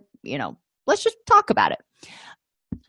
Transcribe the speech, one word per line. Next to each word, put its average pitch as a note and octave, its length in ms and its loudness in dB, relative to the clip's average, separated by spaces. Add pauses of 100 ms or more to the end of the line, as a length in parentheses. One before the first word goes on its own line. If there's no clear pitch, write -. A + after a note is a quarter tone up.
(220)
You B2+ 140 -10
know, F#2 220 -10 (280)
let's E4+ 180 0
just A4+ 120 -2 (100)
talk G#4 220 4
about - 240 0
it. - 60 -6 (1120)